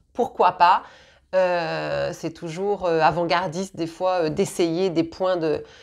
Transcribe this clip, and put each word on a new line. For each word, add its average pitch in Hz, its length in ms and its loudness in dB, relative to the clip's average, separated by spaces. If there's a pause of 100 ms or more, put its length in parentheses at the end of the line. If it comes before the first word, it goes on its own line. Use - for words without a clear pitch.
(140)
pourquoi 196 400 2
pas. 180 300 4 (520)
Euh, 160 760 0
c'est 156 180 -6
toujours, 180 540 -4
euh, 165 160 2
avant-gardiste 170 760 0
des 170 100 -4
fois, 180 380 -2
euh, 156 60 0
d'essayer 175 600 0
des 160 140 0
points 185 340 -2
de, 151 260 -2 (200)